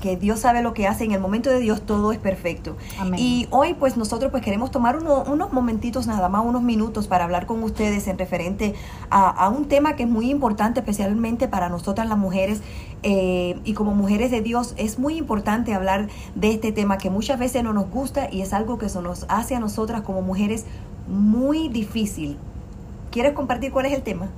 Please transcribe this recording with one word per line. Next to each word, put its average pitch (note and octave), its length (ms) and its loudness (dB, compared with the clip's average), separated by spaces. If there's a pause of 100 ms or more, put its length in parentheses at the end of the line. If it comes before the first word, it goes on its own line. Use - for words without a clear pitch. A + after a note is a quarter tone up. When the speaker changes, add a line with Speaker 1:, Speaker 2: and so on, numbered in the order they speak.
Speaker 1:
que F#3 160 0
Dios G#3 240 0
sabe A#3+ 200 4
lo A#3 120 -2
que A3 120 0
hace. G#3+ 200 0
En G#3+ 80 2
el F#3+ 80 2
momento A3 280 0
de B3+ 120 4
Dios G#3+ 220 2
todo G#3 280 2
es A3 80 -4
perfecto. E3+ 560 -4 (240)
Speaker 2:
Amén. F#3 220 -2
Speaker 1:
Y B3 300 2
hoy, D4+ 220 6
pues, C4+ 220 2
nosotros, A#3 360 -2
pues, C4 120 -2
queremos G#3+ 260 -2
tomar B3+ 280 2
uno, D4 260 2
unos D#4 300 0
momentitos, A#3+ 540 0
nada G3+ 200 2
más G3+ 180 2
unos A#3+ 160 0
minutos, G#3+ 460 0
para F3+ 160 4
hablar F3 220 0
con A3+ 180 -2
ustedes G#3 460 0
en F#3 80 -2
referente F#3 580 -2 (340)
a, F#3+ 200 8
a F#3 180 2
un C4+ 220 0
tema D4 260 4
que A#3+ 80 -2
es A#3 60 0
muy A#3 200 2
importante, A#3+ 520 2
especialmente A3 680 0
para F3 220 -2
nosotras G3 400 -2
las A3 80 0
mujeres. G3 440 0 (420)
Eh, F#3 600 2
y G#3+ 120 -2
como G#3 200 0
mujeres G#3 340 4
de A#3+ 120 2
Dios, A#3+ 340 -2
es G#3+ 240 -2
muy D4 160 0
importante A3 580 0
hablar G3 360 0 (260)
de G#3+ 160 4
este A3 220 -2
tema G3+ 240 2
que G3 120 -4
muchas A3+ 300 0
veces B3 240 0
no A3+ 80 0
nos G3 180 0
gusta C4 400 -4
y F#3+ 120 -4
es F#3+ 100 -4
algo A3 260 -2
que G3+ 120 -4
se F#3 120 -4
nos F3 280 -6
hace B3+ 260 0
a A#3+ 60 0
nosotras A3 400 -2
como F#3+ 200 -4
mujeres G3+ 440 0 (420)
muy B3 600 4
difícil. G#3 680 -2 (760)
¿Quieres C4 220 2
compartir C4 380 -4
cuál C4 140 2
es C#4 80 0
el C4+ 80 -2
tema? F#3+ 360 -6